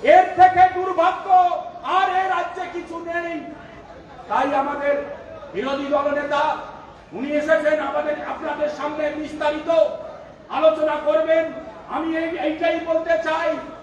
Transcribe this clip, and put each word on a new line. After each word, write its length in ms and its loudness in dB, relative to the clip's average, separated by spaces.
এর 240 8
থেকে 380 8
দুর্ভাগ্য 560 0
আর 260 2
এ 200 0
রাজ্যে 440 -4
কিছু 320 -10
নেই। 340 -6
তাই 260 0
আমাদের 640 -2
বিরোধী 320 -4
দলনেতা 720 0
উনি 200 -6
এসেছেন, 480 2
আমাদের, 360 -2
আপনাদের 420 -4
সামনে 400 -4
বিস্তারিত 600 -4
আলোচনা 460 2
করবেন। 480 2
আমি 280 -2
এই, 200 -4
এইটাই 420 0
বলতে 440 0
চাই 340 0